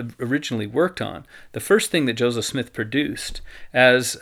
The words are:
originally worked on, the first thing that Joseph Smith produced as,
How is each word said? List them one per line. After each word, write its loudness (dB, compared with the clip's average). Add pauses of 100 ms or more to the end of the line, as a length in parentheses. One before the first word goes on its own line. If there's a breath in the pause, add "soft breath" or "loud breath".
(180)
originally -2
worked -2
on, -8 (260 loud breath)
the -8
first 4
thing 2
that 0
Joseph 0
Smith -4
produced -4 (320 loud breath)
as, 4